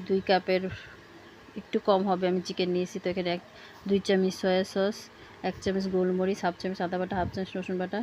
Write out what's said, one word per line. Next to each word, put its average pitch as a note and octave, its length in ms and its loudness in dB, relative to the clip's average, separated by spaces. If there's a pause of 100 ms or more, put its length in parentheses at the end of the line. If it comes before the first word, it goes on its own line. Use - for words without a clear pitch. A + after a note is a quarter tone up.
দুই F#3+ 180 2
কাপের F#3 420 4 (960)
একটু G#3+ 220 -4
কম G3 240 4
হবে F#3+ 240 2
আমি F3+ 160 2
চিকেন F3+ 280 -2
নিয়েছি। F3+ 280 -2
তো F#3 100 -4
এখানে F3+ 220 -2
এক, F3+ 100 -2 (440)
দুই G3 140 4
চামচ F#3+ 340 4
সয়া F#3+ 320 2
সস, G3 320 0 (460)
এক F#3+ 160 -2
চামচ F#3+ 320 -2
গোলমরিচ, F#3 500 2
হাফ F3+ 160 0
চামচ F#3+ 240 -6
আদা F#3 180 -2
বাটা, F#3 160 -2
হাফ F3 160 0
চামচ F#3+ 200 -6
রসুন F#3 260 -4
বাটা, F3+ 260 -4